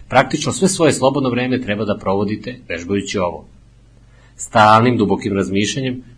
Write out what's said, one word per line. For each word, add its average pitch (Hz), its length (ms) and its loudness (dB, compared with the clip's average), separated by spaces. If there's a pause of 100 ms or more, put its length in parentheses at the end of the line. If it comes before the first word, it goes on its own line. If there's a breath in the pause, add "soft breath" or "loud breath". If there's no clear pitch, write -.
praktično 135 440 0
sve 185 160 2
svoje 160 240 2
slobodno 131 380 0
vreme 123 300 -2
treba 101 240 -4
da 104 140 -2
provodite 101 600 -4 (100)
vežbajući 87 500 -4
ovo. 85 260 -4 (920 soft breath)
Stalnim 110 600 4
dubokim 98 360 0
razmišljanjem 101 720 -2 (160 loud breath)